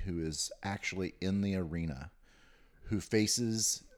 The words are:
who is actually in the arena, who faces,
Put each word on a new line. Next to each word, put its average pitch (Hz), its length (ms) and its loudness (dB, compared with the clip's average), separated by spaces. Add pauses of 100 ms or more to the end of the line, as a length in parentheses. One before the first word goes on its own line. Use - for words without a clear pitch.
who 85 180 0
is 80 300 -2 (100)
actually 95 600 -4
in 95 180 2
the 98 160 2
arena, 82 540 -2 (760)
who 104 160 0
faces, 110 800 2 (160)